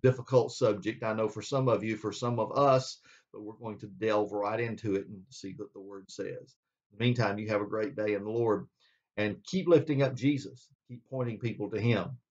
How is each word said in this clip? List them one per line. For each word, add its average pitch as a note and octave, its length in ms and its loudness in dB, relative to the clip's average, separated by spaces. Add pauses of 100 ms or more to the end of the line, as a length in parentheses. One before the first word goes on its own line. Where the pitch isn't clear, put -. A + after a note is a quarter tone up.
Difficult B2 480 4
subject, G#2+ 520 0
I A2 100 0
know, A2 140 0
for G#2 140 -6
some C3 260 0
of G#2+ 160 2
you, A2 140 -2
for G#2 160 -4
some A#2+ 260 -2
of - 160 -2
us, C3 440 4 (340)
but G#2 80 -14
we're G#2+ 120 -12
going A2 260 -10
to G#2+ 80 -12
delve G#2 440 0
right G#2 280 0
into A2 340 -2
it G2 140 -2
and F#2+ 240 -16
see F#2+ 260 -12
what G#2 160 -12
the G2 80 -16
Word G2 300 -16
says. G2 440 -10 (360)
In G#2 60 -20
the A2 60 -2
meantime, A#2 360 2
you A2 100 -6
have G#2 120 2
a G#2 40 -2
great G#2 300 -4
day G#2+ 180 0
in G2+ 100 -2
the G#2+ 60 -6
Lord, A2+ 380 0 (500)
and G#2 260 -2
keep F3+ 240 -2
lifting D3 360 6
up B2+ 120 0
Jesus. C3 540 -2 (180)
Keep B2 220 -16
pointing A#2+ 300 -4
people G#2 320 -4
to G#2+ 100 -2
Him G#2 380 0 (120)